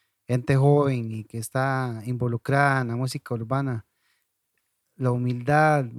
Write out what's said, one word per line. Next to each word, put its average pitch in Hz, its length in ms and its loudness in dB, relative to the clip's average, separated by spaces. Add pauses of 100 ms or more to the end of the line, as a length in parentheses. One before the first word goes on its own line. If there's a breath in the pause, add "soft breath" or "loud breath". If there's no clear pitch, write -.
(280 soft breath)
gente 127 280 2
joven 135 560 4
y 110 120 -8
que - 140 -12
está 131 680 -4
involucrada 127 760 0
en 120 60 -4
la 117 80 -4
música 127 380 -6
urbana, 120 520 -4 (1080)
la 127 160 -2
humildad, 123 760 2 (120)